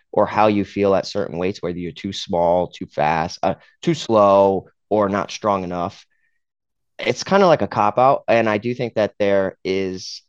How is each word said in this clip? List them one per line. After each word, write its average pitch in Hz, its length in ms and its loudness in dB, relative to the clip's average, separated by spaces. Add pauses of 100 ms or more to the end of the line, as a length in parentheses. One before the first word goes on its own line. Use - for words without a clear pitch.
(120)
or 104 140 2
how 104 200 2
you 101 180 2
feel 98 300 0
at 92 120 0
certain 87 320 -6
weights, 90 220 -4
whether 87 180 -6
you're 87 120 -8
too 98 220 -10
small, 87 560 0
too - 180 -14
fast, 80 560 -2
uh, 90 120 -2 (280)
too 170 120 0
slow, 98 720 4 (220)
or 101 180 0
not 98 220 -4
strong 98 340 -4
enough. 87 420 -8 (920)
It's 120 260 -4
kinda 196 220 2
like 151 160 4
a 101 60 -2
cop-out, 123 600 2
and 113 200 2
I 107 100 0
do 120 160 -6
think 120 200 -6
that 104 240 0
there 98 460 0
is 95 640 -4